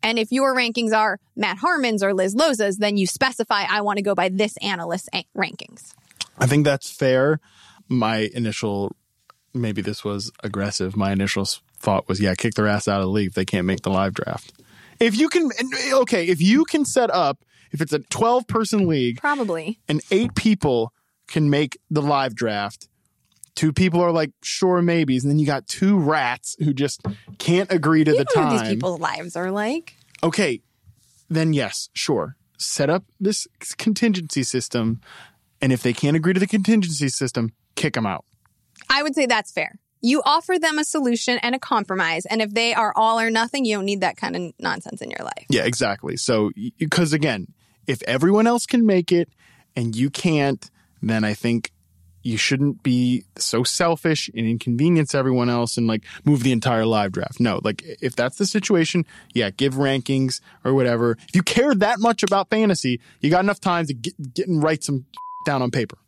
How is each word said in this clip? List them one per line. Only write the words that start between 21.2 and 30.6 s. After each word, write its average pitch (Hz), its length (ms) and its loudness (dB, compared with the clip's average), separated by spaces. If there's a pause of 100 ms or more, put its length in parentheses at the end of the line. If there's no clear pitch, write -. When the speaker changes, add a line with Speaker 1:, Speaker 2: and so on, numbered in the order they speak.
Speaker 2:
can 151 220 2
make 143 280 0 (120)
the 147 120 0
live 139 340 0
draft, 104 520 -4 (680)
two 160 180 2
people 175 280 4
are 175 100 4
like, 156 200 0 (120)
"Sure, 180 380 2
maybes," 160 420 2
and 143 80 2
then 151 80 4
you 151 60 2
got 139 220 -2
two 196 300 2
rats 143 640 0
who 147 140 0
just 135 280 -2 (380)
can't 185 320 2
agree 160 320 4
to 151 80 4
Speaker 1:
You 151 80 4
Speaker 2:
the 139 40 2 (120)
Speaker 1:
know 440 80 4
what - 60 4
Speaker 2:
time. - 160 0
Speaker 1:
these 107 100 -2
people's 170 240 -4
lives 165 360 -6
are 180 160 -4
like. 220 440 -4 (280)
Speaker 2:
Okay, 160 380 0 (680)